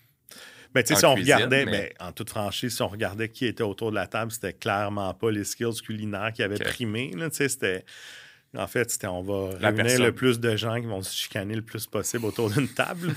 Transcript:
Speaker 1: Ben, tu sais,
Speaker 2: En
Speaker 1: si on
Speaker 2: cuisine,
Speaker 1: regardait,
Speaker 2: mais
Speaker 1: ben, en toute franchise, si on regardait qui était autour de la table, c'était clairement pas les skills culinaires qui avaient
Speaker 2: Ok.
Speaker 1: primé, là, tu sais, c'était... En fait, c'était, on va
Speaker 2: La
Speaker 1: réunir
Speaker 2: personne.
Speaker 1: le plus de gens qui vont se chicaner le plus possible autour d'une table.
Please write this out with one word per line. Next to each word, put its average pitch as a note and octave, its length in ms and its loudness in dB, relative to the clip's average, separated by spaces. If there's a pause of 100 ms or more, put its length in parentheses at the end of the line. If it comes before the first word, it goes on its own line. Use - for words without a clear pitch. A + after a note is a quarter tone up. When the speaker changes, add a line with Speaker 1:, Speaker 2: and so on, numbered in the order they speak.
(720)
Speaker 1:
Ben, B2+ 100 6
tu - 40 2
sais, D3+ 80 4
Speaker 2:
En - 20 6
Speaker 1:
si - 80 6
on C#3 100 10
Speaker 2:
cuisine, C3 200 6
Speaker 1:
regardait, B2 300 6
Speaker 2:
mais G2 320 -2
Speaker 1:
ben, F2+ 100 -12
en F2 40 -10
toute - 180 -10
franchise, A2 460 -4
si - 60 -2
on A2 80 0
regardait G#2+ 400 -4
qui - 160 -4
était A2+ 180 0
autour G#2+ 280 -2
de G#2+ 40 -2
la F#2 120 -2
table, A2+ 260 -4
c'était - 200 -6
clairement G2+ 600 -2
pas A2+ 180 0
les G#2 140 0
skills A#2 360 -4
culinaires G#2+ 520 -6
qui A#2 100 0
avaient G2+ 120 0
Speaker 2:
Ok. - 80 -4 (100)
Speaker 1:
primé, A#2 420 -4
là, E3 140 -4
tu - 80 -10
sais, C#3 120 2
c'était... F#2 360 -2 (720)
En G2 100 -4
fait, A#2+ 220 0
c'était, - 180 -4
on F2+ 140 -4
va F#2+ 280 -2 (100)
Speaker 2:
La G#2 100 4
Speaker 1:
réunir G#2 160 4
Speaker 2:
personne. B2 200 6
Speaker 1:
le A2+ 100 6
plus A#2+ 240 4
de A#2 160 2
gens A2+ 260 -2
qui A#2 60 -6
vont G2 160 -6
se - 120 -8
chicaner G#2 400 -4
le A2 60 -4
plus A2 240 -10
possible A#2 400 -4
autour G#2+ 240 0
d'une B2 200 2
table. E3+ 480 -2